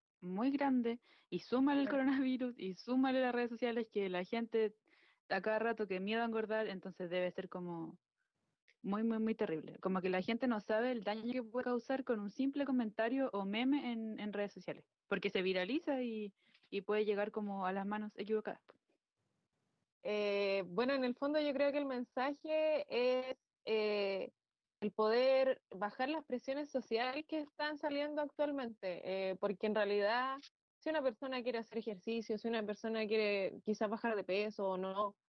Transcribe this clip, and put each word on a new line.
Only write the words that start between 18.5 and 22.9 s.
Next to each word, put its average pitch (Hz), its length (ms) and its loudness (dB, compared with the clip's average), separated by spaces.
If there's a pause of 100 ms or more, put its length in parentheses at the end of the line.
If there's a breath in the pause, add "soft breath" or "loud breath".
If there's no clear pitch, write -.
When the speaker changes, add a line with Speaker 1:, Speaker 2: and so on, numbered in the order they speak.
Speaker 3:
Eh, 202 640 0
bueno, 233 280 0
en 262 100 0
el 247 100 0
fondo 294 260 0
yo 294 120 0
creo 285 200 2
que 285 60 0
el 285 80 -2
mensaje 285 1000 0 (440)